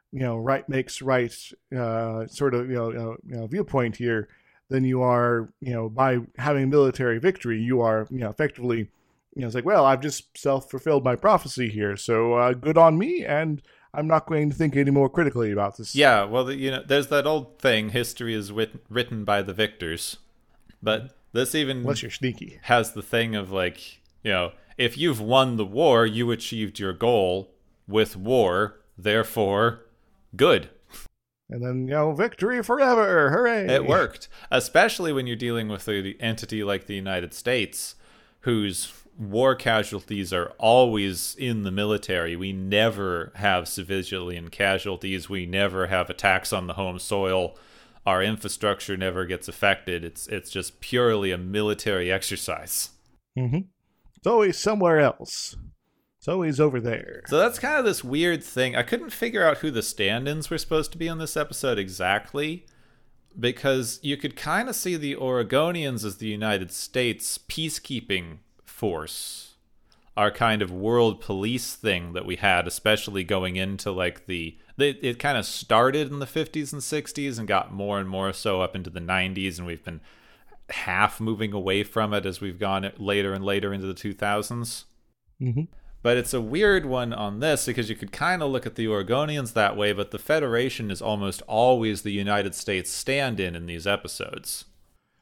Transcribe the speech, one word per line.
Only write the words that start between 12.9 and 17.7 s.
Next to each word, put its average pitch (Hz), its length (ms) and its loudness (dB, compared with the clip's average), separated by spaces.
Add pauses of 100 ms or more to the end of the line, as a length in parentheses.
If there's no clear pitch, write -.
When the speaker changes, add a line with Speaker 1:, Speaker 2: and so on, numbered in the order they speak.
Speaker 1:
me, 302 280 0
and 151 360 -2 (340)
I'm 151 120 -4
not 160 200 2
going 151 220 2
to 139 60 -4
think 151 200 0
any 139 160 4
more 139 180 6
critically 127 420 0
about 101 260 -2
this. 110 180 -10
Speaker 2:
Yeah, 127 300 8
well, 123 200 0
the, 135 100 -4
you 135 160 -2
know, 131 140 -6
there's 139 220 4
that 143 180 2
old 151 340 -2
thing: 107 300 2